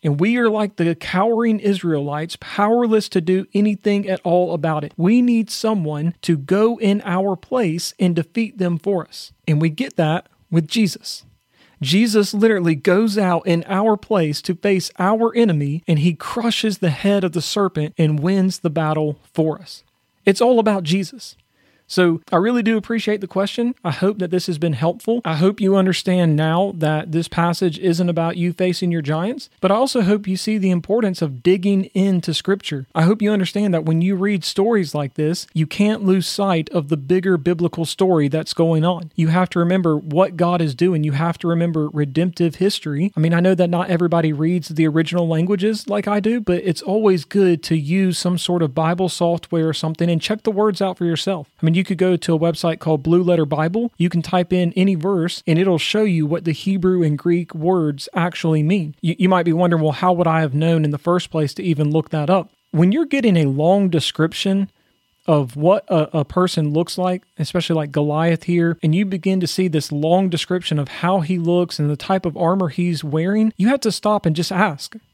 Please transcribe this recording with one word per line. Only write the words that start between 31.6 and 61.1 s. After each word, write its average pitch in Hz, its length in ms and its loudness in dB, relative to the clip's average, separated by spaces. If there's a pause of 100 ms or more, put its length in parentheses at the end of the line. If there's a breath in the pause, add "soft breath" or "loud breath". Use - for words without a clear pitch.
into 185 400 0
Scripture. 156 580 -4
I 165 100 0
hope 214 200 2
you 208 80 2
understand 202 420 0
that 160 120 -2
when 160 180 0
you 190 140 0
read 190 280 -2
stories 196 520 0
like 143 180 -4
this, 156 400 -2
you 156 140 0
can't 214 340 0
lose 190 240 2
sight 185 440 -2
of 147 180 -2
the 160 80 0
bigger 180 400 0
biblical 165 480 -2
story 170 420 2
that's 156 260 -4
going 165 320 2
on. 170 300 -2
You 160 140 2
have 175 220 2
to 180 100 0
remember 170 360 2
what 170 400 0
God 175 240 0
is 151 140 0
doing. 165 300 0
You 151 80 0
have 165 260 -2
to - 80 -6
remember 165 440 0
redemptive 156 680 -2
history. 180 600 -2
I 160 40 -2
mean, 160 120 2
I 170 60 2
know 185 160 4
that 175 160 2
not 175 200 -2
everybody 165 420 2
reads 160 380 -2
the 160 180 2
original 165 400 0
languages 190 580 0
like 202 220 -2
I 208 100 0
do, 220 220 0
but 180 240 0
it's 170 180 -2
always 196 420 2
good 185 380 2
to 165 140 -2
use 175 420 0
some 180 200 -2
sort 180 240 -2
of 139 120 -2
Bible 170 340 0
software 170 600 -2
or 160 40 -2
something 165 380 -2
and 170 100 0
check - 220 -4
the 220 80 0
words 208 320 0
out 185 160 -4
for 180 60 -2
yourself. 170 440 -2 (140)
I - 20 -4
mean, 165 120 4
you 190 80 2
could 180 140 -4
go 180 180 2
to 170 180 0
a 160 40 0
website 165 400 0
called 156 240 0
Blue 165 200 4
Letter 170 220 2
Bible. 165 540 -2
You 175 100 2
can 170 140 -2
type 180 280 0
in 180 220 0
any 190 220 2
verse 175 520 -2
and 160 120 2
it'll 185 180 2
show 208 280 0
you 170 200 2
what 160 220 -4
the 165 60 -2
Hebrew 185 500 0
and 147 160 2
Greek 170 360 -2
words 156 600 -2
actually 165 480 0
mean. 156 400 -2
You, 156 160 0
you 180 100 2
might 185 140 2
be 170 100 2
wondering, 170 300 2
"Well, 156 100 2
how 185 220 2
would 175 120 0
I 160 140 2
have 151 140 -2
known 156 320 2
in 147 40 0
the 147 60 -4
first 175 340 -2